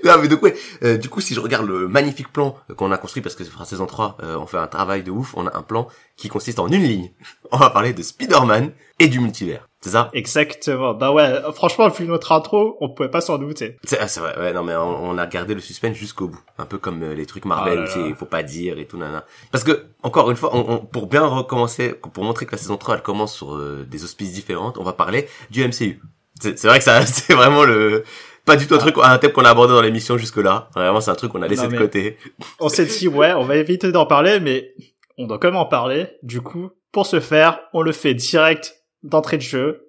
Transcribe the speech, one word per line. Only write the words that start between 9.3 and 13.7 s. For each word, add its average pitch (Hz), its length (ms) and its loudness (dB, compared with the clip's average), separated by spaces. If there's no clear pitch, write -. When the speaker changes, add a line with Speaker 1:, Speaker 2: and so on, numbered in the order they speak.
Speaker 1:
C'est 92 120 -12
ça ? 117 200 2
Speaker 2:
Exactement. 131 840 -4
Bah 131 180 0
ouais, 147 180 6
franchement, 202 340 2
vu 175 200 -2
notre 165 260 0
intro, 208 480 0
on 190 80 -6
pouvait - 200 -6
pas 170 120 -2
s'en 165 160 -2
douter. 135 480 -10